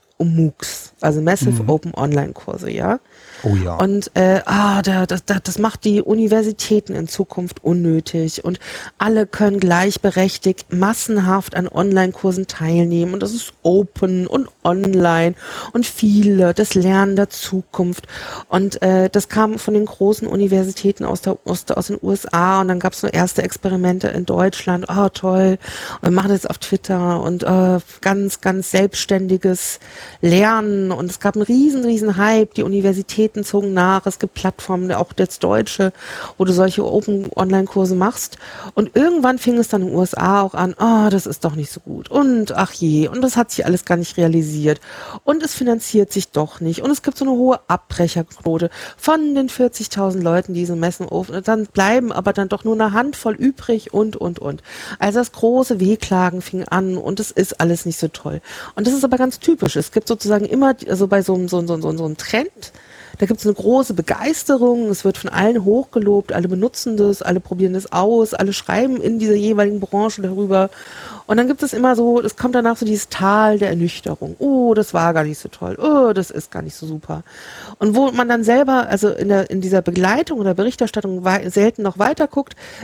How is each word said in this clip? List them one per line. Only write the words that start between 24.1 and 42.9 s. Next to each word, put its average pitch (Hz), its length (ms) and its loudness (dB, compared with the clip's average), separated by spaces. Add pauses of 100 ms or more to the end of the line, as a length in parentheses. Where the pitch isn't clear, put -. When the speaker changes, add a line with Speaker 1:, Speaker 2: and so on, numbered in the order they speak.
Speaker 1:
Deutschland. 180 640 -2
Ah, 196 200 2
toll. 190 500 2 (420)
Und 175 100 0
wir - 20 2
machen 190 180 2
das 196 160 0
auf - 120 -6
Twitter 180 640 -2
und, 180 220 -4
äh, 185 380 4 (220)
ganz, 196 380 -2
ganz 190 300 -2
selbstständiges 190 1080 0 (400)
Lernen 202 720 2
und 180 180 -4
es - 100 -14
gab 202 140 0
einen 208 80 0
riesen, 262 420 4
riesen 214 340 0
Hype. 214 360 4
Die - 80 -2
Universitäten 196 800 0
zogen 202 280 -2
nach, 185 320 2
es 190 140 -4
gibt - 160 -4
Plattformen, 185 580 -4
auch 170 240 -2
jetzt - 260 -2
deutsche, 202 500 0 (440)
wo 185 80 0
du 185 80 2
solche 185 320 2
Open-Online-Kurse 190 1080 0
machst. 190 420 -2 (380)
Und 202 200 0
irgendwann 269 440 4
fing 240 180 0
es 233 120 2
dann 208 120 0
in 185 80 -2
den - 80 -2
U 180 60 4
S 185 100 0
A 196 300 2
auch 190 100 -2
an, 180 240 -2
„Ah, 220 320 4
das 190 160 2
ist - 220 -6
doch 151 100 -2
nicht 147 160 -6
so 170 80 -16
gut - 300 -12
und 247 420 2
ach 185 200 -2
je, 156 360 2